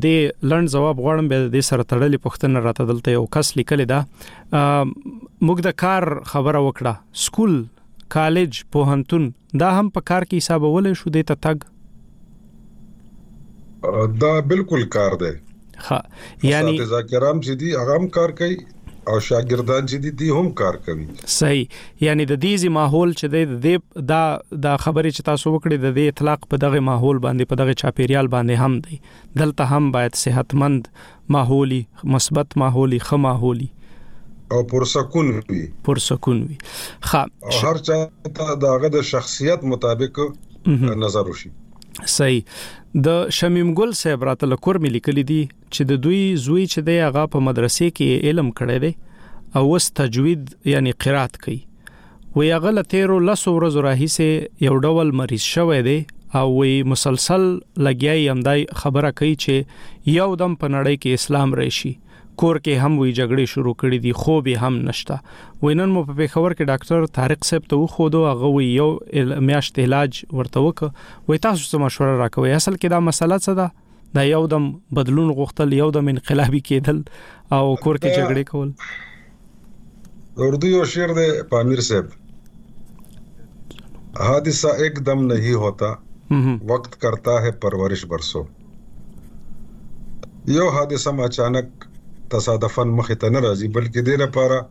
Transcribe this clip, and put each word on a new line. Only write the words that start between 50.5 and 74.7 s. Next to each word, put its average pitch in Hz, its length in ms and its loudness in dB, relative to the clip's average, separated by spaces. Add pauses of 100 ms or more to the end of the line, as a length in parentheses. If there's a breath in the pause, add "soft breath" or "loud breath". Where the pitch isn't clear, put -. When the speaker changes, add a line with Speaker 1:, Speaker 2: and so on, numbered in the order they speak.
Speaker 1:
یعنی 135 180 2 (160)
قرات 135 400 -2
کوي. 139 100 -6 (800 loud breath)
وی 151 160 4
هغه 170 260 2
له - 160 -4
تیرو 190 260 4 (120)
لسو 185 260 0
ورځو 147 320 2
راهیسې 151 400 2 (400)
یو 139 160 4
ډول 156 380 2
مریض 120 320 -2
شوی 165 340 4
دی 147 80 4 (440)
او 135 40 2 (140)
وی 135 180 4 (160)
مسلسل 170 560 2 (380)
لګیا 135 340 0
یې 139 100 2
همدای 139 300 2 (220)
خبره 143 360 0
کوي 151 160 2
چې - 840 -2
یو 190 100 2 (140)
دم 175 160 -2
په 151 140 -2
نړۍ 139 260 0
کې 127 220 0
اسلام 135 400 0
راشي. 127 320 -4 (460 loud breath)
کور 165 240 4
کې 135 180 0
هم 151 160 2
وی 131 180 2
جګړې 131 320 2
شروع 123 220 -2 (100)
کړې 127 220 2
دي، 120 80 0 (100)
خوب 156 300 2
یې 117 100 0
هم 127 240 0
نشته. 131 300 -6 (480 loud breath)
وی 147 160 4
نن 190 160 2
مو 180 100 2
په 143 140 -8
پېښور 165 380 0
کې 143 120 -2
ډاکټر 160 480 0
طارق 131 320 0
صاحب 160 240 -2
ته 143 80 4
وښودو، 160 480 2
هغه 131 240 0
وی 135 160 2
یو 139 180 4 (340)
ال-، 131 140 -2 (140)
میاشت 143 340 0
علاج 139 280 2 (260)
ورته 131 260 0
وکړ. 160 240 0 (400 loud breath)
وی 156 160 2
تاسو 202 240 2
څه 147 160 -2
مشوره 135 380 0
راکوئ؟ 131 340 0
اصل 185 240 0
کې 180 160 0
دا 170 40 4 (100)
مسله 170 340 2
څه 196 160 0
ده؟ 180 80 0 (480 soft breath)
دا 139 140 2
یو 160 120 4 (140)
دم 147 100 2 (360)